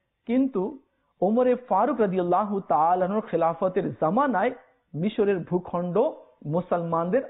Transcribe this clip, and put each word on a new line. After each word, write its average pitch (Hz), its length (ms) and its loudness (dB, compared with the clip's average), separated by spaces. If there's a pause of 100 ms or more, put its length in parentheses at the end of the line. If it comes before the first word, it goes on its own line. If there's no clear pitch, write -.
(260)
কিন্তু 262 520 0 (420)
ওমরে 247 340 4
ফারুক 240 460 0
রাদিয়াল্লাহু 190 600 0
তাআলা 175 440 2
আনহুর 202 160 -2
খেলাফতের 165 720 -2
জামানায় 208 580 0 (440)
মিশরের 196 440 0
ভূখণ্ড 175 600 -4 (480)
মুসলমানদের 170 840 -2